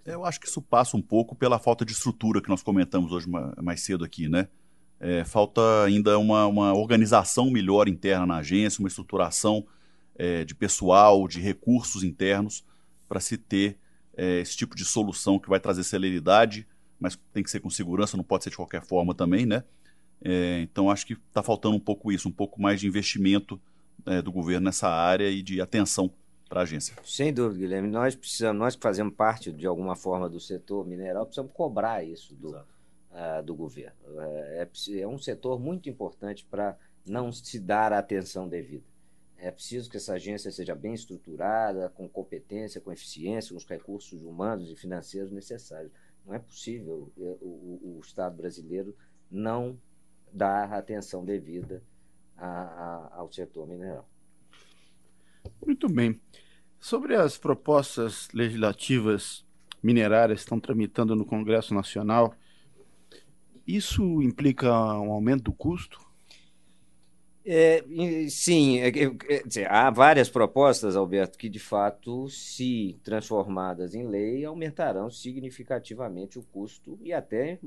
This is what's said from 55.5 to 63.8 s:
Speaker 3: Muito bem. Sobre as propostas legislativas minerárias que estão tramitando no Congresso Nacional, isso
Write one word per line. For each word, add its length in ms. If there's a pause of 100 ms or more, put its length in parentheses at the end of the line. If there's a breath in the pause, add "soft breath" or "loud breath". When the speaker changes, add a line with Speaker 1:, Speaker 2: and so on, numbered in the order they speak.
Speaker 3:
Muito 240
bem. 320 (580 soft breath)
Sobre 360
as 240
propostas 920
legislativas 1120 (380)
minerárias 580
que 40
estão 160
tramitando 560
no 80
Congresso 500
Nacional, 600 (1300 soft breath)
isso 560